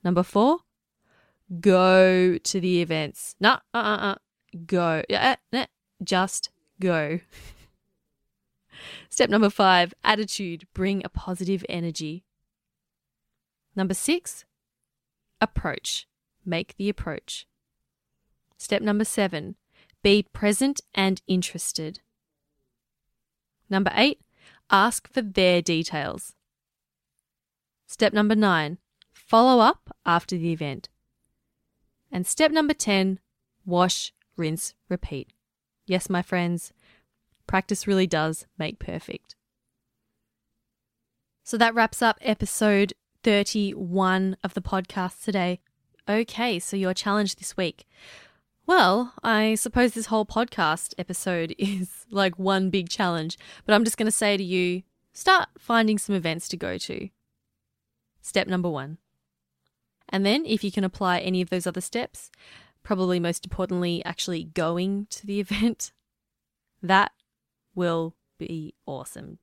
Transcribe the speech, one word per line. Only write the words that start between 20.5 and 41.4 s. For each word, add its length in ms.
and 320
interested. 720
Number 260
eight, 260
ask 420
for 80
their 400
details. 720
Step 260
number 220
nine, 440
follow 500
up 340
after 300
the 160
event. 360
And 160
step 260
number 220
ten, 460
wash, 480
rinse, 380
repeat. 440
Yes, 220
my 140
friends, 500
practice 400
really 180
does 400
make 220
perfect. 560